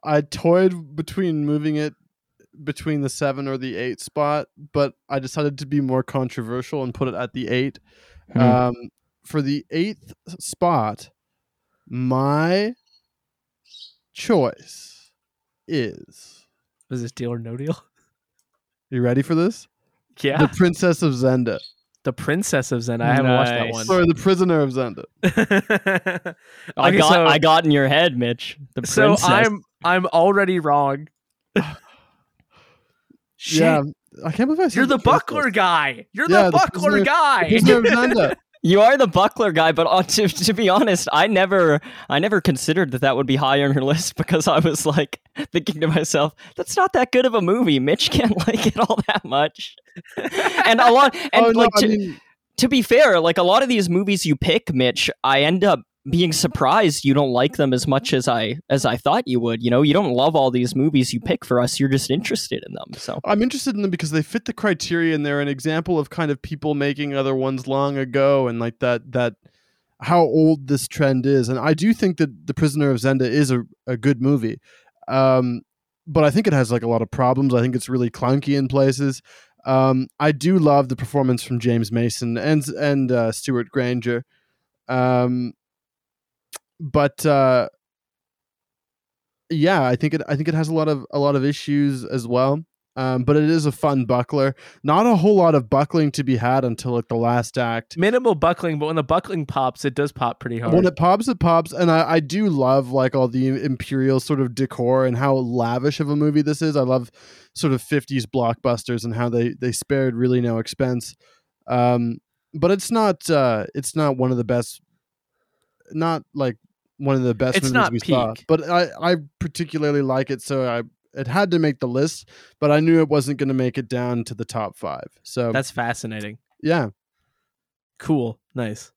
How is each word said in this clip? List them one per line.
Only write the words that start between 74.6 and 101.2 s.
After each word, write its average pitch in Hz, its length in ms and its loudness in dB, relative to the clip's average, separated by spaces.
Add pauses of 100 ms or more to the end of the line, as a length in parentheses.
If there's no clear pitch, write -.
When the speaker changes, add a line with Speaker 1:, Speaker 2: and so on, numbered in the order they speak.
Speaker 1:
Um, 131 540 2 (460)
but 156 180 2
I 147 60 4
think 202 160 0
it 165 80 2
has, 123 180 2
like, 117 100 0
a 117 60 -4
lot 117 140 0
of 107 80 -6
problems. 131 420 0
I 123 80 4
think 123 160 -2
it's 120 140 -6
really 123 200 -2
clunky 139 460 0
in 135 120 -2
places. 135 520 0 (460)
Um, 131 400 2 (120)
I 151 140 2
do 165 260 2
love 143 300 4
the 127 80 -4
performance 127 460 -2
from 123 180 -6
James 117 320 0
Mason 117 460 -2
and, 151 300 0
and, 139 440 -2
uh, 117 200 0
Stuart 120 360 -4
Granger. 123 560 -4 (640)
Um, 123 640 0 (1300)
but, 143 440 -2
uh, 131 420 4 (1800)
yeah, 165 320 2
I 127 140 2
think 151 180 -2
it, 151 140 -2
I 143 80 -2
think 151 120 -2
it 160 60 -2
has 156 140 0
a 165 60 -4
lot 156 140 0
of, 143 240 -2
a 143 60 -2
lot 143 180 2
of 135 80 0
issues 143 600 -2
as 120 220 -6
well. 135 380 0 (320)
Um, 127 260 -2
but 143 140 2
it 151 120 4
is 160 180 2
a 143 60 0
fun 139 320 0
buckler. 131 500 0 (280)
Not 170 240 2
a 240 80 4
whole 196 220 4
lot 170 180 6
of 123 160 0
buckling 147 420 2
to 143 120 -4
be 127 120 0
had 127 280 0
until, 123 280 -4
like, 120 160 -4
the 117 80 -4
last 120 400 0
act. 117 400 -6
Speaker 3:
Minimal 220 380 0
buckling, 165 440 -2
but 147 80 -4
when 160 100 -4
the 151 80 -2
buckling 165 420 -2
pops, 127 380 -4
it 135 100 -2
does 143 180 -2
pop - 280 -6
pretty 117 180 -8
hard. 120 160 -2
Speaker 1:
When 185 100 4
it 175 120 0
pops, 196 320 2